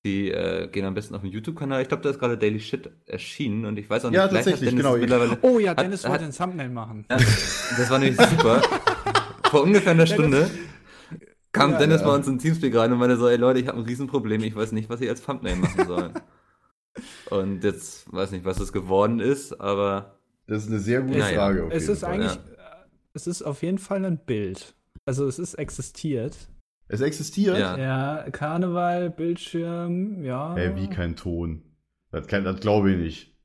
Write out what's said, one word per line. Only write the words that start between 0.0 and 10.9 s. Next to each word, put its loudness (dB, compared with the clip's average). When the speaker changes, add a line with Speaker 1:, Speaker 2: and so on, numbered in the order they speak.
Speaker 1:
die, -2
äh, -4
gehen -4
am -4
besten -8
auf -10
den -8
YouTube-Kanal. -6
Ich -4
glaub, -2
da 0
ist -6
gerade -2
Daily 0
Shit -8
erschienen -6
und -4
ich -12
weiß 0
auch -2
nicht, 2
Speaker 2:
Ja, 4
Speaker 1:
vielleicht 2
hat 4
Speaker 2:
tatsächlich, 0
Speaker 1:
Dennis 2
Speaker 2:
genau. 4
Speaker 1:
mittlerweile 4
Speaker 3:
Oh 6
ja, 2
Speaker 1:
hat, 0
Speaker 3:
Dennis -2
Speaker 1:
hat 0
Speaker 3:
wollte -2
ein -10
Thumbnail -6
machen. -10
Speaker 1:
Ja, 2
das 2
war 6
nämlich 4
super. 6
Speaker 3:
<laughs> 0
Speaker 1:
Vor 6
ungefähr 6
einer 8
Speaker 3:
Dennis 2
Speaker 1:
Stunde 4